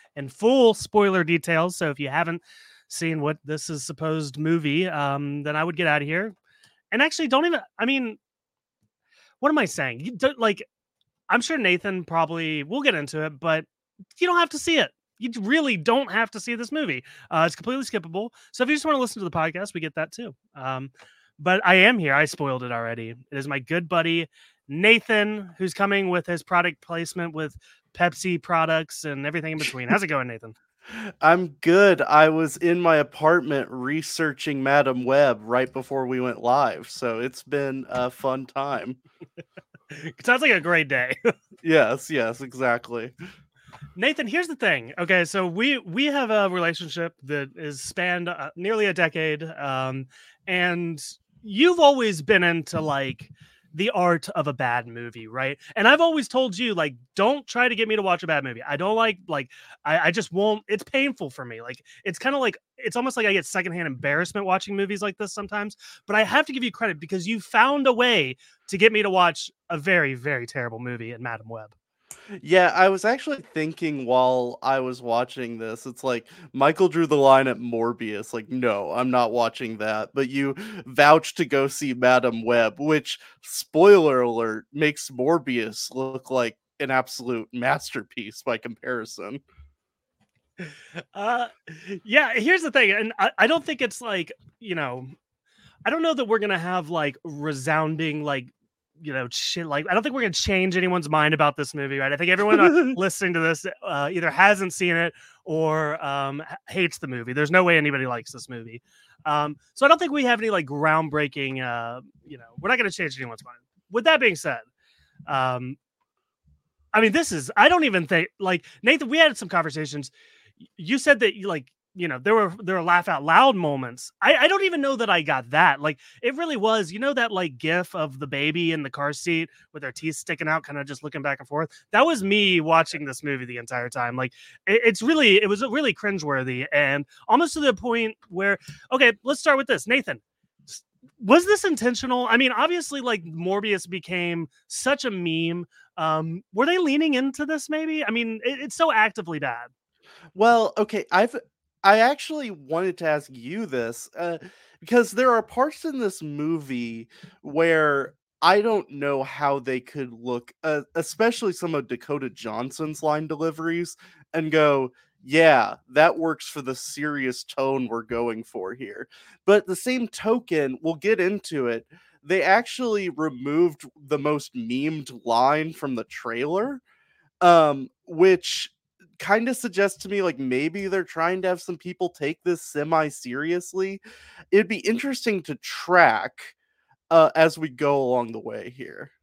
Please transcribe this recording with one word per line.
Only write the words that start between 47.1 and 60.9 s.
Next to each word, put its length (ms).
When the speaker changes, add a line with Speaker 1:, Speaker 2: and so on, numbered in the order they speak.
Speaker 1:
that 320
is 260
spanned, 460
uh, 280
nearly 320
a 60
decade, 500
um, 640
and 540
you've 360
always 420
been 220
into, 380
like, 480
the 160
art 400
of 180
a 60
bad 340
movie, 400
right? 300
And 120
I've 120
always 300
told 280
you, 160
like, 220
"Don't 320
try 220
to 80
get 140
me 80
to 40
watch 220
a 40
bad 180
movie. 180
I 140
don't 180
like, 320
like, 220
I, 160
I 120
just 200
won't, 380
it's 140
painful 460